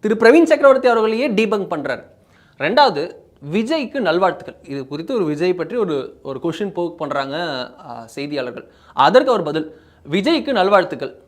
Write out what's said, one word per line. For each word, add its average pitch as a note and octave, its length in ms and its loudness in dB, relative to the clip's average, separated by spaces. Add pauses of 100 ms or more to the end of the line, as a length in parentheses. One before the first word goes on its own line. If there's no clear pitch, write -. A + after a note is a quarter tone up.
திரு G#3+ 140 0
பிரவீன் A#3 300 6
சக்கரவர்த்தி C#4 440 4
அவர்களையே A3+ 400 0
டீபங்க் G#3 420 0
பண்றாரு. C3+ 320 -6 (560)
ரெண்டாவது, F3+ 560 0 (380)
விஜய்க்கு B3+ 480 -2
நல்வாழ்த்துக்கள். F3 560 0 (120)
இது C#3 180 -8
குறித்து D3 280 -8
ஒரு G#3 100 0
விஜய் D#3 300 0
பற்றி F3 220 -6
ஒரு, D#3+ 460 -4
ஒரு C3 200 -10
கொஸ்டின் F3 300 -6
போக் E3+ 260 -6
பண்றாங்க, C#3+ 380 -4 (500)
ஆ, A#2 200 -14 (100)
செய்தியாளர்கள். C#3 500 -8 (260)
அதற்கு G3 380 4
அவர் G#3+ 120 2
பதில், D#3 380 -6 (300)
"விஜய்க்கு B3 420 0
நல்வாழ்த்துக்கள் F3+ 640 2 (120)